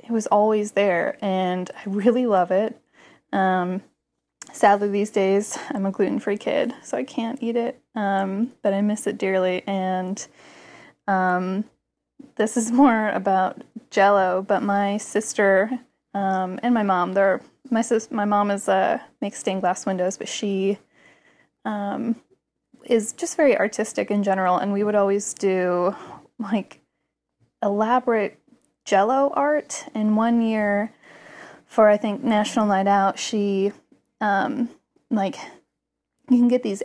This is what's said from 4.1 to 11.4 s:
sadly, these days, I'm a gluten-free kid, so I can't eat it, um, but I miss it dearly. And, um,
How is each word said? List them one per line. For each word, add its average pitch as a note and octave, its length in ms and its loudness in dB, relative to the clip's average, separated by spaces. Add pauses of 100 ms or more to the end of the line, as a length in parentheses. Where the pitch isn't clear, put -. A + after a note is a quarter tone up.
sadly, G#3 360 4
these G3+ 220 -2
days, G3 460 0 (140)
I'm G3 160 -4
a F#3+ 60 -2
gluten-free G#3 460 -2
kid, - 440 -2
so - 140 -8
I B3+ 80 -4
can't A#3 380 -8
eat A#3 140 -4
it, A#3 240 -4 (140)
um, G3 580 -2 (100)
but G3+ 120 2
I G3 60 0
miss G#3 260 -2
it G3+ 120 -4
dearly. F#3 480 0
And, F#3 600 -4 (800)
um, F#3 580 -2 (720)